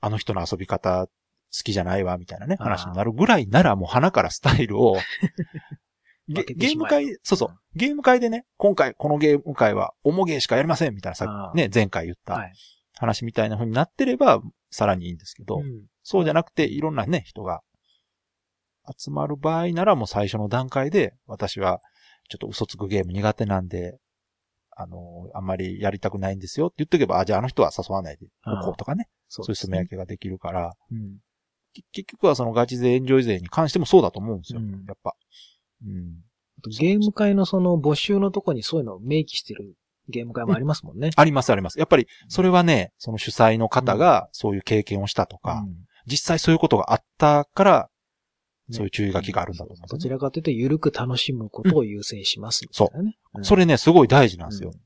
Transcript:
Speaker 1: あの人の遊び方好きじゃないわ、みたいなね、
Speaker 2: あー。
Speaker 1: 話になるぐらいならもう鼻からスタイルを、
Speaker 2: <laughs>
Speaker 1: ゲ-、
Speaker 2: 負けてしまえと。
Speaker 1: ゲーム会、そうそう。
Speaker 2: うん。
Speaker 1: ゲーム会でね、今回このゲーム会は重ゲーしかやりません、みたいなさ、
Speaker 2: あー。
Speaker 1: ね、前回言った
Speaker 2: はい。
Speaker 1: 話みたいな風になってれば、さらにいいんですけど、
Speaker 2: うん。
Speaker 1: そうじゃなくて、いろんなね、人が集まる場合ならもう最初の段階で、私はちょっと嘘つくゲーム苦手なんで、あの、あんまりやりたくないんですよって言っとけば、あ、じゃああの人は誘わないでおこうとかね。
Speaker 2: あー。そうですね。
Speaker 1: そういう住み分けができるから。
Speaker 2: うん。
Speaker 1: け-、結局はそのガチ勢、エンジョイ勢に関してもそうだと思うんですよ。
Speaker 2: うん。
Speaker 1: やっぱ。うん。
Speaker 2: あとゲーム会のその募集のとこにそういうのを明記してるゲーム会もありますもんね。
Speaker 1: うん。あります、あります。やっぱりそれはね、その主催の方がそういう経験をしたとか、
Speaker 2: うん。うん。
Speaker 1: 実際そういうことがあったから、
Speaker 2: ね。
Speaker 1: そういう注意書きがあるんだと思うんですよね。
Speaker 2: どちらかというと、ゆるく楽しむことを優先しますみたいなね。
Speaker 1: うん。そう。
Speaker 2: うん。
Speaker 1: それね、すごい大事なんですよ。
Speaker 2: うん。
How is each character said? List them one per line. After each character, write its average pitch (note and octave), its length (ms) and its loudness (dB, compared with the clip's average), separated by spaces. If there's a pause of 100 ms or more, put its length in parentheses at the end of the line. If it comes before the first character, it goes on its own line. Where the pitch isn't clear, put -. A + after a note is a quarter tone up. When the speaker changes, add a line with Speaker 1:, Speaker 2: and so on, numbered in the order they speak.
Speaker 1:
あ G#2 100 -4
の G#2+ 80 -2
人 A2 140 -6
の A2 160 -4
遊 G2 80 -4
び F2+ 120 -10
方 F#2 380 -2
好 - 60 -20 (520)
き A2+ 80 -4
じ G2 80 0
ゃ E2+ 40 -2
な F#2 120 -2
い G2 80 -2
わ、 F2+ 140 -4
み F2+ 80 -16
た F#2+ 100 -14
い - 20 -18
な G2+ 80 -14
ね、 F#3 140 -2
Speaker 2:
あ - 20 -10
ー。 - 20 -6
Speaker 1:
話 F#2 220 -4
に F2+ 60 -10
な F2+ 100 -2
る A2+ 100 -2
ぐ B2 140 2
ら A3 120 6
い A2+ 100 -2
な B2 160 6
ら A#2 100 4
も F#2+ 120 -2
う - 20 -10
鼻 D3 240 2
か G#2 100 2
ら F2 80 -4
ス - 100 -12
タ - 160 4
イ C3+ 100 2
ル G2+ 140 -2
を、 A2 160 6 (720)
Speaker 2:
<laughs> - 600 -20
Speaker 1:
ゲ-、 D#3+ 120 -4
Speaker 2:
負 - 60 -6
け C3 80 -12
て G#3 140 0
し D#4 80 0
ま D#4 120 -4
え - 20 -6
と。 D4 80 4
Speaker 1:
ゲ C#4+ 60 0
ー - 20 -2
ム A3+ 80 -8
会、 - 100 -14
そ - 100 0
う - 40 4
そ - 80 0
う。 - 40 -8
Speaker 2:
う - 20 -18
ん。 F2+ 40 -20 (180)
Speaker 1:
ゲ F#3+ 120 0
ー D4 100 -2
ム D4 60 -6
会 B3+ 180 6
で A#3 80 0
ね、 A3+ 180 -6 (120)
今 G3+ 180 4
回 C3 180 2
こ - 140 -2
の D3 100 2
ゲ D3 180 6
ー C#3+ 80 -6
ム D3+ 100 -8
会 G#2+ 200 4
は G2 180 -4 (120)
重 F3 200 2
ゲ D#3+ 120 -2
ー B2+ 40 -4
し - 60 -2
か - 100 0
や C3+ 60 4
り D#3+ 60 -2
ま D#3+ 80 0
せ E3 120 0
ん、 A2+ 60 -4
み G2 80 -12
た F#2+ 80 -8
い - 20 -8
な - 40 -14
さ、 - 120 -6
Speaker 2:
あ G2+ 240 -10
ー。 D3+ 40 -6
Speaker 1:
ね、 D#3 160 2
前 G#2+ 160 4
回 E2+ 180 -6
言 F2 80 -8
っ - 20 -14
た - 180 -10
Speaker 2:
は G#2+ 120 -6
い。 F#2 60 -20 (460)
Speaker 1:
話 A#2 260 -2
み A2+ 80 -8
た A2 120 0
い G#2+ 60 -2
な G#2+ 60 -6
風 A#2 100 -4
に A2 60 -4
な B2+ 120 0
っ - 80 -8
て - 120 -2
れ B3+ 120 0
ば、 B3 260 4 (280)
さ - 160 0
ら F#2+ 100 2
に F2 100 -8
い F2 40 -8
い - 20 -8
ん E2+ 40 -10
で D#2 80 -20
す - 100 -20
け - 100 -20
ど、 D3+ 160 -6
Speaker 2:
う - 20 -6
ん。 A#2 240 -14 (160)
Speaker 1:
そ - 180 0
う E3+ 40 0
じ D#3 60 0
ゃ D3+ 40 -2
な E3 100 2
く - 80 -20
て、 D#3 140 0
い C#3+ 140 -6
ろ D#3 100 -2
ん D3+ 40 -6
な A2+ 120 -4
ね、 D#3+ 200 -2
人 - 160 -16
が F2 200 -8 (1400)
集 - 120 -12
ま C#3+ 160 -4
る D3 100 -8
場 D#3 240 -2
合 F3 80 -2
な E3+ 160 -2
ら G#3 100 6
も B2 100 0
う - 20 -2
最 G2+ 220 -2
初 A2+ 80 -6
の G#2 120 -4
段 B2+ 200 -4
階 C#3 220 -2
で、 E3+ 240 0 (120)
私 G2 340 -8
は F2+ 200 0 (480)
ち - 60 -16
ょ - 20 -12
っ - 20 -20
と G2+ 100 -10
嘘 - 180 -6
つ - 100 -14
く G2 120 -8
ゲ G2+ 120 0
ー F#2 40 -2
ム F2+ 80 -6
苦 G#2 220 0
手 A#2 120 -2
な G2 140 0
ん F2+ 80 -8
で、 F2+ 300 -10 (800)
あ F2+ 100 -12
の、 F2 480 -18
あ G#2 60 -12
ん F#2+ 40 -10
ま F#2 120 -4
り F#2+ 240 -8
や G2+ 100 -2
り G2 80 -6
た G2 120 -6
く G#2 80 -8
な F#2+ 120 -4
い G2 60 -6
ん - 20 -12
で F#2+ 80 -14
す - 140 -6
よ D#3+ 60 0
っ F3 40 -6
て - 80 -14
言 D3+ 80 -4
っ - 20 -12
と F3 100 4
け C3+ 80 2
ば、 F2 120 0
あ、 F#2 60 0
じ F#2+ 80 -2
ゃ G2 40 2
あ - 40 0
あ - 20 -2
の B2+ 60 -4
人 B2+ 140 0
は D#2+ 140 4
誘 - 160 -8
わ G2 100 -4
な D#2 100 -12
い D2 40 -16
で F#2 100 -20 (200)
お G2+ 180 -6
こ F#2+ 60 -4
う F2 60 -8
と - 80 -12
か C3 100 -6
ね。 A3+ 140 -6
Speaker 2:
あ - 20 -20
ー。 - 40 -20 (140)
そ - 140 -14
う - 40 -16
で G#2+ 80 -4
す - 140 -8
ね。 F#2+ 80 -2
Speaker 1:
そ - 20 0
う - 0 -
い - 0 -
う - 0 -
住 F2+ 40 -2
み F2 60 -6
分 - 0 -
け - 80 -14
が F#2 100 -10
で F#2+ 120 -12
き F#2+ 100 -12
る F#2 100 -8
か F2 140 -10
ら。 F2 220 -6 (160)
Speaker 2:
う A#2 40 -10
ん。 G2+ 240 -12 (540)
Speaker 1:
け-、 - 100 -20 (100)
結 - 200 -12
局 - 140 0
は D#3 80 6
そ B2 100 -2
の A2+ 80 -2
ガ A#2+ 140 2
チ B2+ 100 -6
勢、 B2 180 4
エ C3 40 4
ン B2+ 80 -2
ジ C3 80 4
ョ C3+ 60 6
イ - 40 4
勢 G#2+ 140 0
に F2+ 100 -10
関 D#3+ 200 0
し - 40 -4
て F#3 60 0
も E3 80 0
そ F#3+ 120 8
う D3+ 40 8
だ F#2 80 0
と G2+ 100 -8
思 A2 140 -6
う - 20 -4
ん F2 40 -12
で D#2 40 -16
す B2 100 -12
よ。 A#2 60 -8
Speaker 2:
う - 20 -6
ん。 G2 240 -10
Speaker 1:
や G2 80 -16
っ - 80 -16
ぱ。 - 140 -8 (680)
う G#2 60 -12
ん。 F2 320 -12 (360)
Speaker 2:
あ - 40 -20
と A2 80 -14
ゲ D3 220 0
ー G#3 60 2
ム G#3 140 2
会 G3+ 220 2
の G3 100 2
そ F#3 160 0
の F3+ 160 2
募 D3 180 2
集 G3+ 240 0
の G3 120 2
と G3 120 -4
こ E3+ 100 0
に A#2 100 -4
そ D#3+ 160 -4
う - 20 0
い - 20 -2
う A#2+ 40 -6
の G2+ 80 -10
を F#2 60 -16
明 D3 240 0
記 - 120 -12
し - 60 -6
て - 120 -14
る G3+ 220 -16 (320)
ゲ A#2+ 140 -6
ー A#2 40 -10
ム A#2 60 -12
会 A#2+ 120 -6
も F#3 100 2
あ C3+ 40 2
り B2+ 60 -4
ま D3 100 0
す - 100 -8
も - 100 -18
ん - 40 -12
ね。 C#3+ 100 -2
Speaker 1:
う - 20 0
ん。 - 60 -2
あ D3+ 80 8
り D#3 80 6
ま C3+ 100 2
す、 - 80 2
あ G#2+ 60 4
り G2 60 -2
ま F2+ 80 -4
す。 - 80 -6
や D#3+ 60 0
っ - 40 -2
ぱ E3+ 80 6
り B2 100 2 (220)
そ - 140 0
れ F#3 60 4
は F3+ 140 6
ね、 C#3 360 2
そ - 120 -12
の A2 80 -6
主 - 120 -8
催 A2 280 6
の A2+ 100 2
方 B2 280 2
が C#3 360 4
そ - 180 -4
う G2+ 60 -2
い - 20 -6
う F#2 40 -6
経 G#2+ 200 2
験 G2 200 -6
を G2+ 40 -4
し - 80 -8
た G2+ 120 0
と - 120 -18
か、 A2+ 260 -6
Speaker 2:
う - 20 -6
ん。 - 20 -10
う F#2 40 -10
ん。 - 20 -14 (320)
Speaker 1:
実 C#3 220 -4
際 E3 100 2
そ D#3+ 140 4
う - 20 8
い - 20 8
う - 20 -2
こ D#3+ 100 2
と A#2+ 80 4
が - 160 0
あ A2 40 6
っ - 80 -10 (140)
た D3 340 4
か G3 120 4
ら、 E3+ 260 6 (800)
Speaker 2:
ね。 A2+ 80 -12
Speaker 1:
そ G#2+ 60 -4
う - 20 -2
い G2 40 -4
う - 20 -8
注 G#2 160 -2
意 G2 60 -2
書 - 80 0
き G2+ 120 -6
が F2+ 100 0
あ - 40 -6
る F2+ 80 -10
ん - 20 -10
だ - 20 -14
と F2 60 -14
思 - 100 -18
う - 20 -20
ん - 0 -
で - 0 -
す - 40 -20
よ - 40 -20
ね。 - 60 -18
Speaker 2:
ど C#3+ 80 -8
ち D#3+ 100 -6
ら C3 100 -4
か C3+ 120 -4
と - 80 -8
い - 20 -4
う - 20 -6
と、 D#3 80 -2
ゆ B2 180 -2
る D3+ 100 2
く D3+ 120 0
楽 B2 260 -4
し - 160 -2
む A2+ 180 -6
こ - 120 -10
と F3+ 140 4
を C3+ 80 4
優 G#2 180 -8
先 G2 220 -10
し - 160 -4
ま A2 120 -10
す - 100 -4
み - 60 -16
た - 160 2
い - 80 6
な D#3+ 100 -6
ね。 - 20 0
Speaker 1:
う G#3+ 40 -2
ん。 G#3+ 40 -4
そ - 240 -20
う。 - 20 -10
Speaker 2:
う - 20 -10
ん。 G3 40 -8
Speaker 1:
そ G3 120 4
れ F#3 100 6
ね、 D#3 100 6
す - 140 4
ご E3+ 140 10
い A2+ 40 6
大 C3 200 8
事 F#2 100 -6
な D#2+ 80 -10
ん D2+ 40 -10
で G2+ 60 -10
す F#2+ 60 -10
よ。 F2+ 100 -8
Speaker 2:
う - 40 -20
ん。 - 100 -20